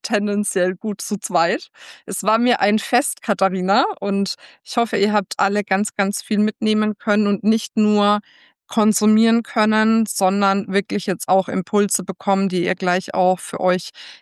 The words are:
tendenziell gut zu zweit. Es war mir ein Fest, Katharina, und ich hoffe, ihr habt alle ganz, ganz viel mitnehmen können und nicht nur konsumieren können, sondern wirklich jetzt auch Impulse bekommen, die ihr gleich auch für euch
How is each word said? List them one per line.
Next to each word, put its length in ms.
tendenziell 760
gut 260
zu 160
zweit. 500
Es 180
war 140
mir 240
ein 180
Fest, 420
Katharina, 600
und 360
ich 140
hoffe, 200
ihr 140
habt 260
alle 260
ganz, 320
ganz 260
viel 180
mitnehmen 580
können 300
und 160
nicht 340
nur 420
konsumieren 760
können, 640
sondern 680
wirklich 320
jetzt 240
auch 200
Impulse 540
bekommen, 460
die 160
ihr 80
gleich 400
auch 260
für 200
euch 320